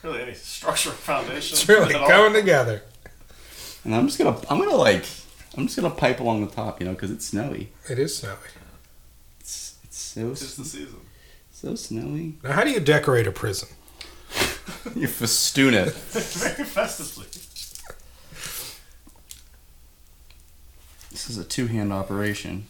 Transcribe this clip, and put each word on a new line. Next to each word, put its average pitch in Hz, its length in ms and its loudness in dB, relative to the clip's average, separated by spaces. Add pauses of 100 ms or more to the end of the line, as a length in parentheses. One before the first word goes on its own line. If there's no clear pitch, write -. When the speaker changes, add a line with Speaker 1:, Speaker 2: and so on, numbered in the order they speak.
Speaker 1:
Really, 160 200 -6
any 123 100 -10
structural - 600 -4
foundation 131 600 -4
Speaker 2:
It's - 120 2
really 196 280 8
Speaker 1:
at 147 60 0
all? 143 60 4
Speaker 2:
coming 208 260 10
together. 139 500 4 (1000)
Speaker 3:
And 110 120 -2
I'm 254 120 4
just 285 100 -2
gonna, 269 200 2 (120)
I'm 147 100 2
gonna, 392 160 4
like, 110 300 6 (520)
I'm 127 100 -2
just - 80 -4
gonna 170 180 0
pipe 127 260 2
along 113 260 0
the 101 60 -8
top, 107 280 -6
you 90 80 -4
know, 92 80 -4
'cause 98 160 -6
it's - 140 -8
snowy. 107 460 -6 (180)
Speaker 2:
It 127 100 -4
is 156 180 -2
snowy. 98 180 -8 (1040)
Speaker 3:
It's, - 440 -14
it's - 140 -18
so 113 320 -8
Speaker 1:
Tis 139 260 -10
the 139 80 -12
Speaker 3:
s-, - 80 -12
Speaker 1:
season. - 280 -14 (520)
Speaker 3:
so - 240 -10
snowy. 147 680 -8
Speaker 2:
Now, 135 100 -2
how 196 100 4
do 294 80 2
you 240 80 0
decorate 139 480 4
a - 40 -2
prison? - 420 -6
Speaker 3:
<laughs> - 1200 -8
You 147 120 -2
festoon 127 680 2
it. 95 200 4
Speaker 1:
<laughs> - 200 -12
Very 226 500 -4
festively. - 640 -4 (3750)
Speaker 3:
This - 180 -12
is 113 80 -10
a 90 60 -8
two-hand 110 480 -2
operation. 98 800 -4